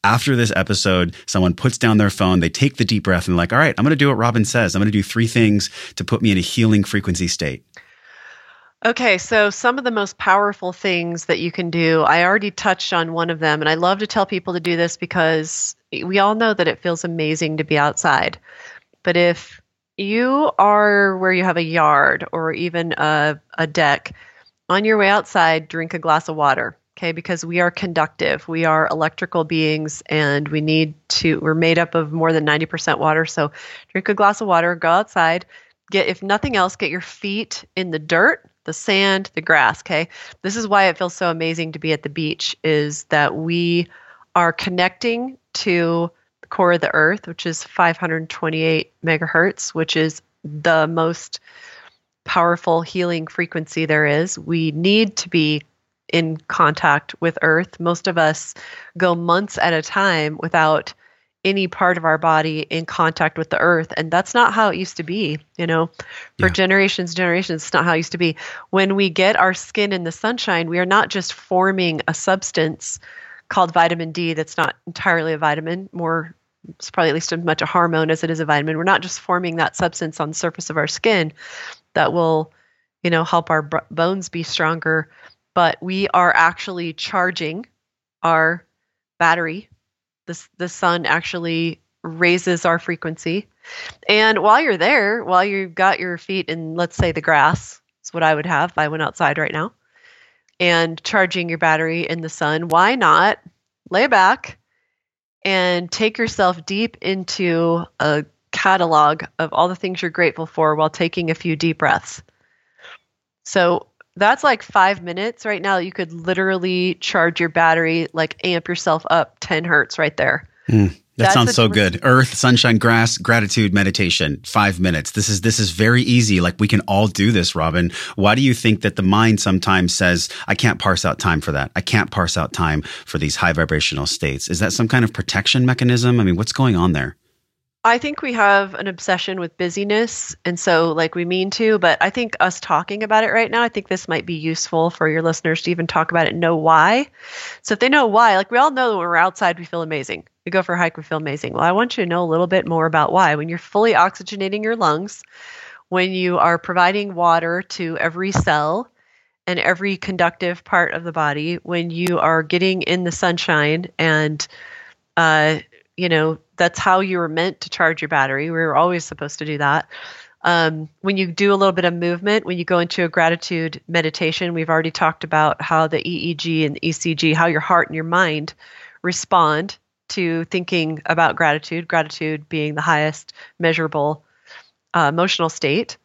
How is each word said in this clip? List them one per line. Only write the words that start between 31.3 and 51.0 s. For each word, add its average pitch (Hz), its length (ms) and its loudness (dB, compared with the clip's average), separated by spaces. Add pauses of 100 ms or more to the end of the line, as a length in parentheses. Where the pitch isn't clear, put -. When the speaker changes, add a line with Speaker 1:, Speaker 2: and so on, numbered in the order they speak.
Speaker 2:
we're 156 160 0
made 165 240 2
up 170 160 -2
of 156 180 -2
more 165 200 0
than 156 120 0
ninety 151 220 2
percent - 320 -2
water. 156 280 2
So 151 260 -4 (400)
drink 190 160 -4
a 208 60 0
glass 208 260 2
of 214 80 -4
water, 170 260 2
go 165 140 -2
outside, 175 580 0 (460)
get, 190 160 2
if 180 140 -6
nothing 208 340 -2
else, 185 180 2
get 170 160 -4
your 175 100 -6
feet - 640 -8 (120)
in 185 140 -4
the 156 80 -4
dirt, 170 500 0 (160)
the 165 80 -10
sand, 196 640 0
the 160 80 -2
grass, 147 380 4
okay? 165 280 -2 (340)
This 196 140 -4
is 220 120 -6
why 196 160 4
it 175 120 2
feels 180 160 -4
so 180 180 -2
amazing 165 420 -4
to 156 80 -14
be 156 120 -2
at 151 120 -4
the 147 40 -6
beach, 151 540 -6
is 147 480 -2
that 147 240 2
we 170 540 -2 (480)
are 170 160 2
connecting 233 840 -4 (180)
to 170 560 0 (420)
core 175 200 2
of 170 80 2
the - 140 -2
earth, 160 320 2
which 170 200 -12
is 165 180 -6
five 170 320 0
hundred 160 320 -6
twenty-eight 160 640 -2 (120)
megahertz, 165 720 0
which 160 220 -2
is 156 260 -2 (220)
the 156 420 2
most 165 540 -4 (840)